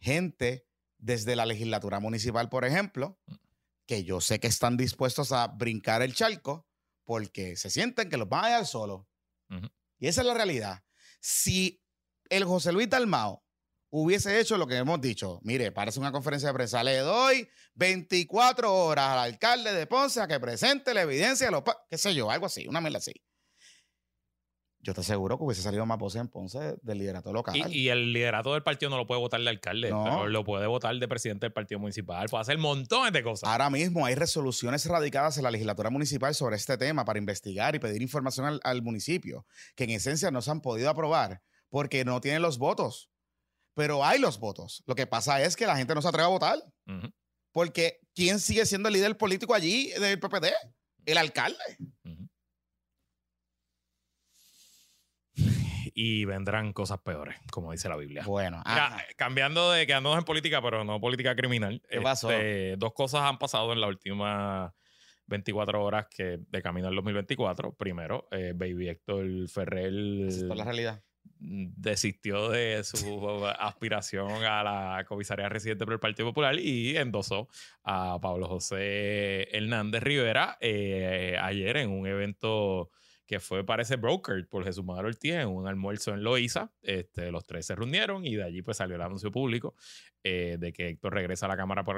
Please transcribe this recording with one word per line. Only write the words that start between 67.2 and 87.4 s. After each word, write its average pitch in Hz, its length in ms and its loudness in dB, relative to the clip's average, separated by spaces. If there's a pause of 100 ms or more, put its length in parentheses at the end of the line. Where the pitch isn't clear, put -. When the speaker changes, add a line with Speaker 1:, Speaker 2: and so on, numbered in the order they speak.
Speaker 2:
Primero, 90 560 -6
eh, 92 240 -4
Baby 90 360 -4
Héctor 92 580 -4
Ferrer 95 800 -2
Speaker 1:
Aceptó 92 260 -2
la 107 100 -4
realidad. 117 380 -4 (380)
Speaker 2:
desistió 101 1080 -2
de 110 360 0
su 104 600 -4
<laughs> - 120 -2
aspiración 101 720 -4 (140)
a 107 180 2
la 98 460 -2
comisaría 101 400 -4
residente 107 360 -4
por 110 100 -2
el 110 60 -4
Partido 110 280 0
Popular 139 320 2
y 131 360 -2
endosó 104 520 -2 (340)
a 92 380 -2
Pablo 90 260 -2
José 98 1080 -2
Hernández 107 460 -2
Rivera, 135 580 2
eh, 95 800 0
ayer 98 380 0
en 120 120 -2
un 95 160 -4
evento 101 840 -2 (360)
que 98 140 -4
fue, 95 220 -4
parece, 113 340 0
brokered 117 520 -2
por 95 160 -4
Jesús 95 180 -4
Manuel 92 260 -6
Ortiz 143 260 -2
en 147 140 0
un 92 200 -4
almuerzo 98 460 -4
en 101 80 -4
Loíza. 120 580 0
Este, 90 500 -4
los 87 140 -6